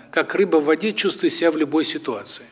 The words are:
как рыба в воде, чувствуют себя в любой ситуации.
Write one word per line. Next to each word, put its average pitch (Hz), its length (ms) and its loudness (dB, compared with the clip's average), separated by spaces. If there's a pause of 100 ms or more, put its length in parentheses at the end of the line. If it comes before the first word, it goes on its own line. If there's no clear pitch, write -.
(120)
как - 220 -2
рыба 175 240 4
в 147 80 2
воде, 160 280 0
чувствуют 180 400 0
себя 170 180 2
в 156 60 -2
любой 156 260 0
ситуации. - 680 -6